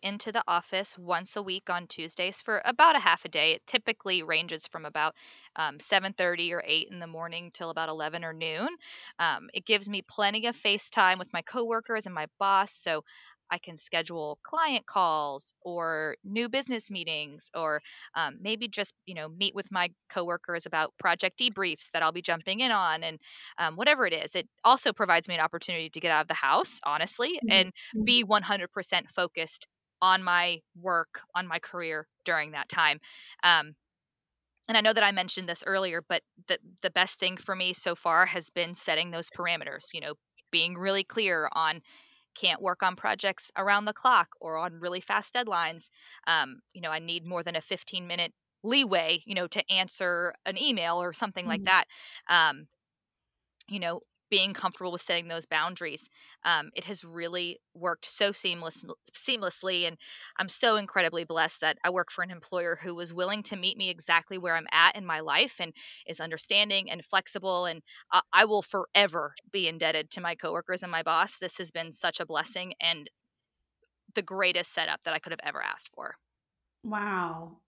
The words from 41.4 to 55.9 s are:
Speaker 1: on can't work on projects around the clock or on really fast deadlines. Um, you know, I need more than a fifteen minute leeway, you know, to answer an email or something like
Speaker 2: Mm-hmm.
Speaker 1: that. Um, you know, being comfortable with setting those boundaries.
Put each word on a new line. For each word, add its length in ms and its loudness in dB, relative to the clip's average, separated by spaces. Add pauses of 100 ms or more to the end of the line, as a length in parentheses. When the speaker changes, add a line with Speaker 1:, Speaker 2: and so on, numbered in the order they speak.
Speaker 1:
on 300 0 (520)
can't 280 0
work 200 0
on 140 2
projects 600 -2
around 260 2
the 80 -2
clock 380 4 (100)
or 160 -6
on 240 -4
really 220 -4
fast 320 -4
deadlines. 560 -2 (380)
Um, 340 2 (100)
you 80 -18
know, 100 -4
I 100 -2
need 260 -6
more 180 -4
than 140 -4
a 40 -2
fifteen 460 -8
minute 240 -2 (320)
leeway, 600 2
you 100 -8
know, 120 -2
to 220 -4
answer 640 -2 (120)
an 120 -4
email 440 0
or 100 -4
something 340 -6
like 140 -2
Speaker 2:
Mm-hmm. 240 6 (460)
Speaker 1:
that. 200 8
Um, 180 -6 (1000)
you 140 -8
know, 180 -2 (300)
being 240 4
comfortable 400 -4
with 80 -8
setting 260 -2
those 180 -8
boundaries. 600 -2 (380)